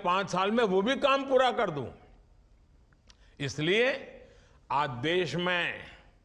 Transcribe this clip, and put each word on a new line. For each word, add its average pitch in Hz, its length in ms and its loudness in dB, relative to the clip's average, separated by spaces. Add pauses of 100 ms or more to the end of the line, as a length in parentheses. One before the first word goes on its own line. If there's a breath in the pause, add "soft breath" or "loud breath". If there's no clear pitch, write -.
पांच 185 280 0
साल 190 220 0
में 240 120 2
वो 190 180 4
भी 254 160 0
काम 269 260 2
पूरा 262 280 4
कर 208 180 -2
दूं। 143 160 -6 (1500 soft breath)
इसलिए 170 500 0 (840 soft breath)
आज 143 180 0 (120)
देश 160 340 0
में 175 380 -2 (520)